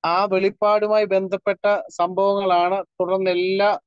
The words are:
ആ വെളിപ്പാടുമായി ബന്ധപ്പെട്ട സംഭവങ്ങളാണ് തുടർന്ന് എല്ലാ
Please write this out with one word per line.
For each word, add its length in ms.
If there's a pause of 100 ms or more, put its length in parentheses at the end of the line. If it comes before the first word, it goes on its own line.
ആ 200
വെളിപ്പാടുമായി 800
ബന്ധപ്പെട്ട 840
സംഭവങ്ങളാണ് 920
തുടർന്ന് 480
എല്ലാ 560